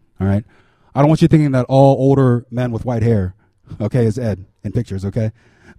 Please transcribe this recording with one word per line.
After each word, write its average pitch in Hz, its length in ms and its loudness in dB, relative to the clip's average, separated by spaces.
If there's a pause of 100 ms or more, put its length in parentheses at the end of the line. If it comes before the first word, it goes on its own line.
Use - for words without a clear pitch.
(200)
All 95 60 -2
right. 101 180 -2 (500)
I 127 60 0
don't 147 80 4
want 160 140 2
you 160 60 4
thinking 151 240 2
that 127 160 0
all 135 280 4
older 131 540 2
men 123 200 -4
with 113 140 -6
white 117 180 -4
hair, 104 320 0 (460)
okay, 113 260 0
is 110 120 -2
Ed 101 260 -6 (180)
in 98 100 -10
pictures, 98 320 -6
okay? 110 280 -4 (460)